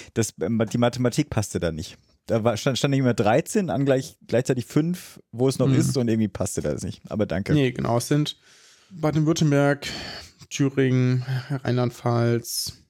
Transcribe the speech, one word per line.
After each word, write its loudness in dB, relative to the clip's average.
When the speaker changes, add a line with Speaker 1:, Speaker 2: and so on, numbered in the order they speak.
Speaker 1:
Das, -2
ähm, 0
die -2
Mathematik 0
passte -2
da 0
nicht. -10
Da 0
war, 2
stand, -2
stand 0
nicht 2
mehr 4
dreizehn, 2
an 0
gleich, 0
gleichzeitig 0
fünf, -2
wo 0
es 0
noch 4
Speaker 2:
Mhm. 4
Speaker 1:
ist, 2
und 2
irgendwie 2
passte -6
das -4
nicht. -10
Aber 0
danke. -2
Speaker 2:
Nee, 4
genau. -2
Es -2
sind 0
Baden-Württemberg, 2
Thüringen, 2
Rheinland-Pfalz, 0